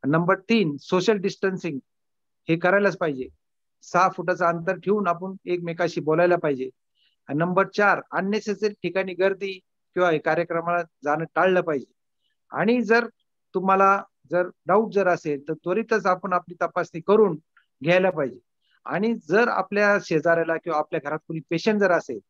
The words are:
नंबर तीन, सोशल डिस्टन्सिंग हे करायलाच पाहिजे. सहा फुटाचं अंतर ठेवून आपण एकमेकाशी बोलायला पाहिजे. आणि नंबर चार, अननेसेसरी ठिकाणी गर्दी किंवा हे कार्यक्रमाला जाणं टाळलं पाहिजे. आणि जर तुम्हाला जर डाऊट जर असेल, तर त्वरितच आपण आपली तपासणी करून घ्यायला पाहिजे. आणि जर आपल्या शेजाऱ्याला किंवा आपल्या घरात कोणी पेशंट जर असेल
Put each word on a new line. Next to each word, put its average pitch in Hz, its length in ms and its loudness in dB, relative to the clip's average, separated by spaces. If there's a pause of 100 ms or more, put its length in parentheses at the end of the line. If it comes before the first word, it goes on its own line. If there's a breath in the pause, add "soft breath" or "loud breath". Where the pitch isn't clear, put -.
नंबर 170 320 2
तीन, 190 380 0
सोशल 185 400 0
डिस्टन्सिंग 180 640 -4 (680)
हे 165 80 2
करायलाच 190 400 2
पाहिजे. 135 320 -6 (540)
सहा 180 260 2
फुटाचं 180 360 -2
अंतर 170 340 -2
ठेवून 202 300 0
आपण 180 260 -6 (120)
एकमेकाशी 170 540 -4
बोलायला 170 360 2
पाहिजे. 135 340 -4 (580)
आणि 135 100 -4
नंबर 180 280 2
चार, 190 340 2 (100)
अननेसेसरी 202 580 -4
ठिकाणी 190 460 -6
गर्दी 190 380 -2 (420)
किंवा 180 160 2
हे 156 80 0
कार्यक्रमाला 170 640 -2
जाणं 156 420 -4
टाळलं 185 360 2
पाहिजे. 151 320 -4 (580)
आणि 226 320 0
जर 226 240 2 (480)
तुम्हाला 196 480 4 (280)
जर 175 180 0 (180)
डाऊट 190 260 2
जर 190 160 2
असेल, 147 400 -2
तर 156 60 -4
त्वरितच 196 520 -2
आपण 185 260 -2
आपली 175 300 -4
तपासणी 170 380 -6
करून 196 380 4 (460 soft breath)
घ्यायला 185 260 4
पाहिजे. 151 280 -4 (460)
आणि 190 300 -2 (140)
जर 220 200 4
आपल्या 202 560 0
शेजाऱ्याला 165 520 0
किंवा 160 220 -4
आपल्या 156 260 -4
घरात 151 140 -6 (100)
कोणी 160 120 -6 (100)
पेशंट 202 300 0
जर 190 100 4
असेल 139 280 -2 (120)